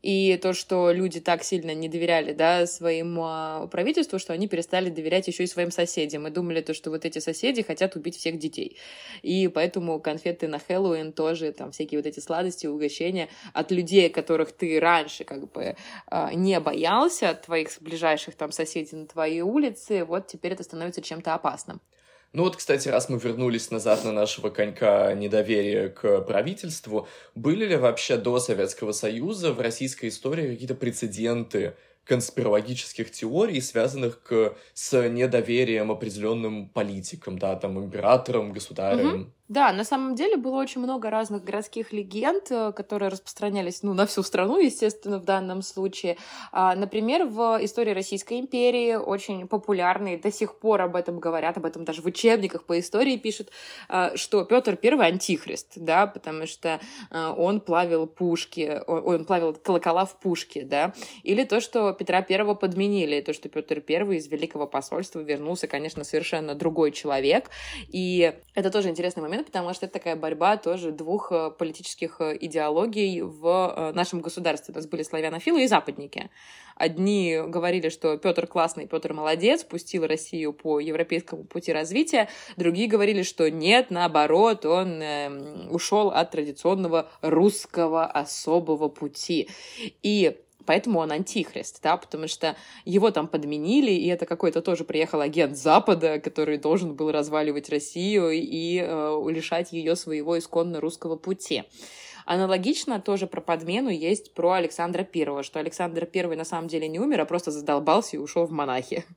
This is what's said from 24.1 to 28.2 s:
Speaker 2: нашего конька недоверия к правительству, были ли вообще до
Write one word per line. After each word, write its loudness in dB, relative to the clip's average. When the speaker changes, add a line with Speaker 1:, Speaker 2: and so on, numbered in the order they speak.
Speaker 2:
нашего 0
конька 4
недоверия 2
к 4
правительству, -4
были 2
ли 2
вообще 2
до 2